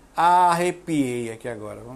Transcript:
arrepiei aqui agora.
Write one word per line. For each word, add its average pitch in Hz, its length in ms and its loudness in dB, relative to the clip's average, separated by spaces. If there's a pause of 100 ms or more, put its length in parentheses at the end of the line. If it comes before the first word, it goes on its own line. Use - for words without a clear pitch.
(160)
arrepiei 170 1120 2
aqui 110 160 -12
agora. 104 360 -10 (140)